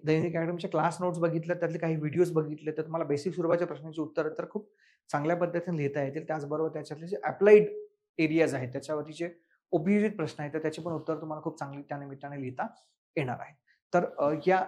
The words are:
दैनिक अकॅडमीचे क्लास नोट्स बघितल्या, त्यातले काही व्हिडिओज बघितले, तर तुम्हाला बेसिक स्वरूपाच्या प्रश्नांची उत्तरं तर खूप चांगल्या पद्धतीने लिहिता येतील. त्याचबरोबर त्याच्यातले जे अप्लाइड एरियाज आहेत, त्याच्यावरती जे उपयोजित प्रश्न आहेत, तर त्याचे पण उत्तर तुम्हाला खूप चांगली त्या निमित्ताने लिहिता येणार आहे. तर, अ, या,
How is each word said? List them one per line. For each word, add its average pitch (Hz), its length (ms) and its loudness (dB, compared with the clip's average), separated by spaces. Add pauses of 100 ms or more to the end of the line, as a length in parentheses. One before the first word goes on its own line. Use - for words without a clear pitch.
दैनिक 160 300 2
अकॅडमीचे 170 320 -4
क्लास 165 320 2
नोट्स 180 180 0
बघितल्या, 165 380 0
त्यातले 165 220 -2
काही 165 180 0
व्हिडिओज 156 360 2
बघितले, 151 400 -2
तर 156 100 -4
तुम्हाला 160 220 -2
बेसिक 147 300 -2
स्वरूपाच्या 170 320 2
प्रश्नांची 156 340 -8
उत्तरं 156 280 -2
तर 160 220 -8
खूप - 220 -8 (400)
चांगल्या 151 240 2
पद्धतीने 170 400 -2
लिहिता 143 260 0
येतील. 143 240 -6
त्याचबरोबर 156 420 -2
त्याच्यातले 151 380 -10
जे 190 180 -6
अप्लाइड 208 440 8 (500)
एरियाज 156 360 4
आहेत, 127 140 -4
त्याच्यावरती 147 440 -6
जे 170 220 -8 (360)
उपयोजित 202 400 4
प्रश्न 160 320 -6
आहेत, 147 120 -8
तर 160 40 0
त्याचे 156 240 -4
पण 170 100 -4
उत्तर 156 280 -4
तुम्हाला 151 220 -8
खूप 156 160 -6
चांगली 143 240 -8
त्या 143 160 -8
निमित्ताने 139 420 -12
लिहिता 131 260 -6 (500)
येणार 127 240 -2
आहे. - 140 -16 (400)
तर, 175 100 4 (140)
अ, 147 160 2 (120)
या, 185 220 4